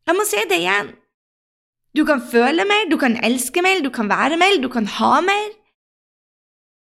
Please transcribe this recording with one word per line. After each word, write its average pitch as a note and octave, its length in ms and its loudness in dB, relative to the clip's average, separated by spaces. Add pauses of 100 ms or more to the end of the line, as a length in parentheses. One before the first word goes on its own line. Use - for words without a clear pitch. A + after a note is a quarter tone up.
Jeg E4+ 100 2
må G#4 100 0
si G4+ 220 -2
det F4+ 120 0
igjen. F#3+ 300 -2 (1040)
Du D4+ 120 2
kan C#4+ 160 0
føle B3+ 440 2
mer, G#4 200 2
du D#4 120 2
kan A#3 200 2
elske B3+ 440 -2
mer, F#4+ 200 2
du C4+ 80 -2
kan A3 180 -4
være A3+ 300 0
mer, F#4 220 4
du B3+ 100 -4
kan A3 160 -4
ha A3+ 280 0 (100)
mer. G#4 240 -2 (1400)